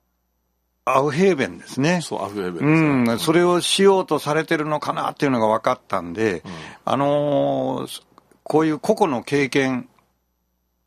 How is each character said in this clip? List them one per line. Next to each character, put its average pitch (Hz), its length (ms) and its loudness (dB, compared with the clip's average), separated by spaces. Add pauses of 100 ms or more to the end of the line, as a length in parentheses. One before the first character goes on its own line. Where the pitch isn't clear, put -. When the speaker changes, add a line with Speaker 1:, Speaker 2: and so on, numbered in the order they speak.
(840)
Speaker 1:
ア 131 160 2
ウ 147 100 0
フ 139 80 -4
ェ 190 140 4
ー 165 40 0
ベ 131 100 0
ン - 120 -10
で - 80 -20
す - 140 -8
ね。 170 200 2
Speaker 2:
そ - 180 -8
う、 - 40 -6
ア 98 60 -6
ウ - 20 -10
フ 104 80 -8
ェ 98 40 -4
ー - 20 -4
ベ 90 60 -4
ン - 20 -8
で 87 60 -8
す 131 60 -4
ね。 147 480 2
Speaker 1:
う 117 40 0
ん、 - 20 -4
そ 156 140 0
れ 175 100 4
を 175 180 4
し - 220 0
よ 190 200 6
う 180 40 -4
と 147 140 0
さ 143 120 -4
れ 156 120 0
て 165 120 0
る 151 100 -2
の 151 120 -4
か 143 140 -6
な 147 180 -4
っ 143 40 -10
て - 120 -2
い - 20 4
う 139 40 2
の 123 80 2
が 110 80 2
分 110 160 0
か 131 80 2
っ - 140 -4
た 98 140 -4
ん 87 120 -10
で、 98 320 -2
Speaker 2:
う - 40 -14
ん。 95 40 -12 (320)
Speaker 1:
あ - 120 0
の、 139 920 -2 (560)
こ 151 160 2
う 160 60 2
い 156 40 0
う 151 80 -4
個 - 160 0 (120)
々 151 80 -2
の 110 100 -6
経 143 240 0
験 131 400 0 (1000)